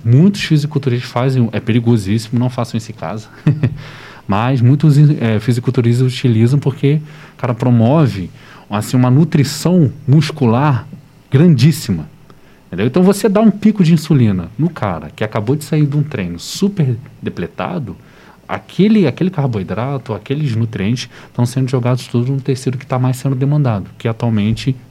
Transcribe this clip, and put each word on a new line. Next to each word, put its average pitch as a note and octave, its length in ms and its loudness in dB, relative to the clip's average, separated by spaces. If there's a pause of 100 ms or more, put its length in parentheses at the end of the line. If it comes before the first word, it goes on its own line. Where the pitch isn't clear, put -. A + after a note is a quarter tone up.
muitos D#3 380 4
fisiculturistas C#3+ 680 -2
fazem, B2+ 400 0
é G#2 80 -4
perigosíssimo, A2+ 800 0
não B2 100 0
façam A#2 280 -6
isso A2 140 -8
em - 40 -14
casa, G2+ 320 -10 (180)
<laughs> D3+ 240 2 (580)
mas A#2 340 0
muitos, C#3+ 360 4
é, A#2 420 4
fisiculturistas B2 720 0
utilizam A#2+ 460 2
porque C#3+ 420 0 (320)
o - 40 -20
cara B2 160 -2
promove, A#2 760 2 (400)
assim, G#2 280 -4
uma B2+ 120 4
nutrição D#3+ 840 2 (160)
muscular C3 800 2 (440)
grandíssima. C3 760 2 (600)
Entendeu? - 180 -4
Então C3 160 2
você G3 260 2
dá G#3 140 2
um A3+ 80 6
pico G#3 340 2
de D#3+ 100 6
insulina A2 640 2
no D#3+ 120 0
cara E2+ 460 -6
que - 80 -4
acabou A2 320 -2
de D3+ 80 -8
sair D3+ 240 0
de C#3+ 100 -2
um D3+ 60 0
treino F2+ 340 -6
super F3 580 -2 (240)
depletado, - 800 -8 (500)
aquele, G3+ 600 0
aquele E3+ 240 -2
carboidrato, A#2 840 -4
aqueles C3+ 420 -4
nutrientes A2 540 -4 (240)
tão A#2+ 140 -2
sendo C3 200 -4
jogados B2 380 -2
todos B2 240 -2
no C#3 100 -2
tecido C3 380 -4
que - 80 -12
tá C3 140 -4
mais B2+ 180 0
sendo C3+ 180 -4
demandado, C3 600 -2
que - 100 -6
atualmente A2+ 680 -2 (160)